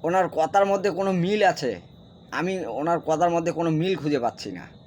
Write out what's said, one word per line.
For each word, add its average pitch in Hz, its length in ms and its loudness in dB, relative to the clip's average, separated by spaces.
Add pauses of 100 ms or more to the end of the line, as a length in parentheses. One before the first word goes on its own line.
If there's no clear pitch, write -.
ওনার 170 260 2
কথার 160 360 2
মধ্যে 196 240 0
কোনো 190 220 -2
মিল 190 320 2
আছে? 127 380 0 (500)
আমি 175 340 -4
ওনার 147 340 -2
কথার 160 300 2
মধ্যে 170 220 0
কোনো 165 180 -2
মিল 165 260 0
খুঁজে 147 240 -2
পাচ্ছি 107 320 -4
না। - 360 -14